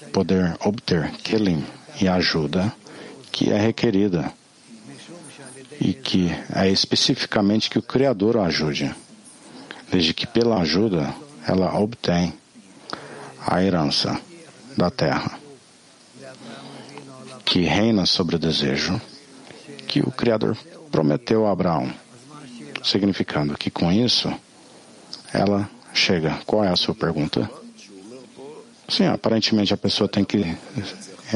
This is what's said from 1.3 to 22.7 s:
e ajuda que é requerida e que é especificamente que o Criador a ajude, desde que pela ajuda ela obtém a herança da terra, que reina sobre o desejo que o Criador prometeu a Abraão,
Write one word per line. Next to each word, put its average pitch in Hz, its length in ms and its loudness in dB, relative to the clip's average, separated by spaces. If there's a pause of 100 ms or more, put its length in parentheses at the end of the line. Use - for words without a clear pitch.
e 98 80 4
ajuda 90 640 0 (600)
que - 180 0
é 107 80 2
requerida 101 720 2 (1500)
e - 140 2
que 90 360 2 (240)
é 95 140 4
especificamente 107 1040 2
que - 80 2
o 107 40 2
Criador 117 540 2
a 104 80 2
ajude, 73 500 0 (960)
desde 82 220 4
que - 140 -4
pela 113 340 2
ajuda 82 540 2 (320)
ela 92 320 2
obtém 87 560 0 (1120)
a 87 160 2
herança 85 580 2 (560)
da 90 140 4
terra, - 480 -2 (2000)
que - 160 4
reina 95 440 4
sobre 85 320 2
o - 20 0
desejo 73 640 0 (840)
que - 140 2
o - 100 0
Criador 110 460 0 (340)
prometeu 80 560 2
a 101 60 4
Abraão, 85 380 0 (920)